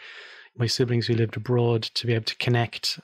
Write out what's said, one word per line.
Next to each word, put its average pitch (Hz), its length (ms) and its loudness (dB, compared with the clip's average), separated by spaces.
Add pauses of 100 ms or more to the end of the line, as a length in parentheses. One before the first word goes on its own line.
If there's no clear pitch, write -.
(580)
my 117 100 2
siblings 120 400 2
who 120 60 2
lived 113 240 0
abroad 117 460 2
to - 220 -6
be 120 80 2
able 113 120 0
to - 100 -6
connect - 680 0